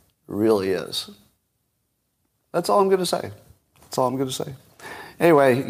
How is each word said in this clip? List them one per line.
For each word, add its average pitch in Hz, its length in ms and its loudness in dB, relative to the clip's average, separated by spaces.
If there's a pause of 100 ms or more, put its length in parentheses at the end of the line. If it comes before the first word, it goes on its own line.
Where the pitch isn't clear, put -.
(260)
really 101 460 0
is. - 400 -6 (1400)
That's 175 160 -4
all 202 120 2
I'm 190 100 2
gonna 185 160 0
say. - 260 -4 (500)
That's - 180 -6
all 127 80 2
I'm 127 100 -4
gonna 135 140 -4
say. 135 240 -10 (640)
Anyway, 139 500 6